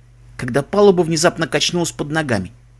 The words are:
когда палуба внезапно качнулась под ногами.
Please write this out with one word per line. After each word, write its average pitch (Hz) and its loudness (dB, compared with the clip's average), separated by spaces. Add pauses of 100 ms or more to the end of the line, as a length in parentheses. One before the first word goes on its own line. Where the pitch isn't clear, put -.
(360)
когда 139 -2
палуба 196 4
внезапно 160 0
качнулась 165 -2
под 151 -8
ногами. 123 -4 (280)